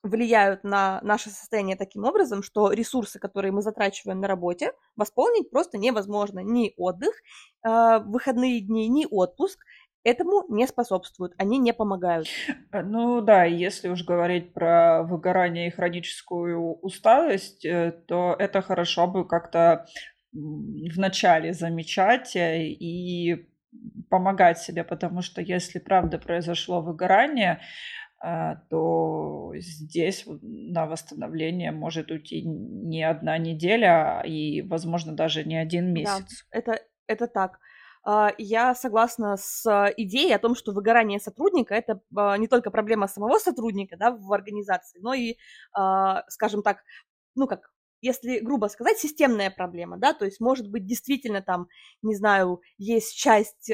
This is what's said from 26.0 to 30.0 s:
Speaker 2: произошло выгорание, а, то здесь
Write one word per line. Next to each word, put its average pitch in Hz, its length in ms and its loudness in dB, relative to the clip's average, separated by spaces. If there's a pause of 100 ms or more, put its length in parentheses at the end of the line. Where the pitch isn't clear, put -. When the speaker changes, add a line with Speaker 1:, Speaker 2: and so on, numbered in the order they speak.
Speaker 2:
произошло 170 640 -4
выгорание, 185 800 2 (600)
а, 165 360 -6 (140)
то 160 840 -2
здесь 165 680 -6